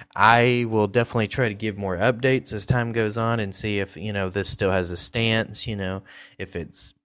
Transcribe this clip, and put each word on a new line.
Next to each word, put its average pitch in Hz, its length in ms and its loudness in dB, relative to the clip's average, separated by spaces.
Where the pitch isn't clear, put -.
I 120 520 6
will 107 200 2
definitely 117 400 0
try 123 200 -2
to 104 60 -4
give 104 240 -6
more 95 180 -4
updates 123 560 0
as 104 140 -6
time 120 260 2
goes 110 240 -2
on 117 220 0
and 98 160 -4
see 104 240 -2
if, 98 180 -4
you 104 160 -6
know, 98 160 -2
this 95 200 -2
still 95 240 0
has 90 180 0
a 85 60 -6
stance, 113 720 -2
you 107 80 -6
know, 95 260 -6
if 92 180 -10
it's, - 360 -12